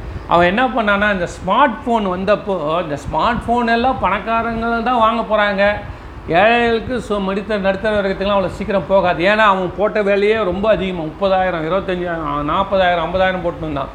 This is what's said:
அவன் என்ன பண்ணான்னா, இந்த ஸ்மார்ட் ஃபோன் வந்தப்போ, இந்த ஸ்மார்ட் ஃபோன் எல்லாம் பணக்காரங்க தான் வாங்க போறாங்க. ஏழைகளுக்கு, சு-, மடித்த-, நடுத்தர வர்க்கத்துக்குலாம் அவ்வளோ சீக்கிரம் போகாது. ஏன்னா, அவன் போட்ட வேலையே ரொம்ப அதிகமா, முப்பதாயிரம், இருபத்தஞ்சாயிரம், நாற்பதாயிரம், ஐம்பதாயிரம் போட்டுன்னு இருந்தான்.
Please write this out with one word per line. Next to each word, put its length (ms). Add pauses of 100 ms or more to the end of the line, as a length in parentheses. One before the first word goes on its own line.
(280)
அவன் 180
என்ன 220
பண்ணான்னா, 440
இந்த 120
ஸ்மார்ட் 500 (120)
ஃபோன் 180
வந்தப்போ, 760
இந்த 120
ஸ்மார்ட் 440 (100)
ஃபோன் 180
எல்லாம் 360
பணக்காரங்க 800
தான் 160
வாங்க 380
போறாங்க. 540 (400)
ஏழைகளுக்கு, 760
சு-, 120
மடித்த-, 380
நடுத்தர 420
வர்க்கத்துக்குலாம் 440
அவ்வளோ 40
சீக்கிரம் 400
போகாது. 360
ஏன்னா, 120
அவன் 400
போட்ட 260
வேலையே 320
ரொம்ப 360
அதிகமா, 320
முப்பதாயிரம், 640
இருபத்தஞ்சாயிரம், 760
நாற்பதாயிரம், 720
ஐம்பதாயிரம் 320
போட்டுன்னு 160
இருந்தான். 320